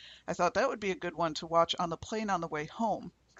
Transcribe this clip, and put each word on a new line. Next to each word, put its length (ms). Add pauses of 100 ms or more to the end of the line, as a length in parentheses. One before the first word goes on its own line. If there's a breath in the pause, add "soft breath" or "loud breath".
(260 loud breath)
I 60
thought 220
that 160
would 100
be 100
a 60
good 180
one 200
to 120
watch 320
on 120
the 80
plane 320
on 100
the 80
way 160
home 480 (280)